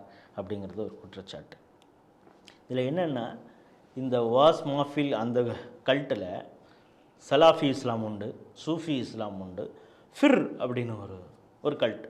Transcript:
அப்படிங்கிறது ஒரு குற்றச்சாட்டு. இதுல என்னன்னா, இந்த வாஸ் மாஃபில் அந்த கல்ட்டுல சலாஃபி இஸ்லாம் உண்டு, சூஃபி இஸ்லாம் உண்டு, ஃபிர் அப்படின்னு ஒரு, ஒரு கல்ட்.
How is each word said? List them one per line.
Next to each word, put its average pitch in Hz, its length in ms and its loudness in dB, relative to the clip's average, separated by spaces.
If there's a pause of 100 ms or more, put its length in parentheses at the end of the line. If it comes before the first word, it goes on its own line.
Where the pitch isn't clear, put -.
(380)
அப்படிங்கிறது 98 400 -8
ஒரு 104 180 -6
குற்றச்சாட்டு. - 600 -16 (1120)
இதுல 127 160 -2
என்னன்னா, 143 420 -2 (680)
இந்த 131 240 -2
வாஸ் 131 440 6
மாஃபில் 143 480 0
அந்த 117 260 0 (460)
கல்ட்டுல 135 400 0 (1040)
சலாஃபி 156 380 8
இஸ்லாம் 120 360 -2
உண்டு, 107 240 -6 (260)
சூஃபி 160 420 -4
இஸ்லாம் 107 460 -6
உண்டு, 92 220 -10 (520)
ஃபிர் 262 260 8 (160)
அப்படின்னு 123 460 -4
ஒரு, 95 140 -14 (440)
ஒரு 143 140 -2
கல்ட். 113 340 -2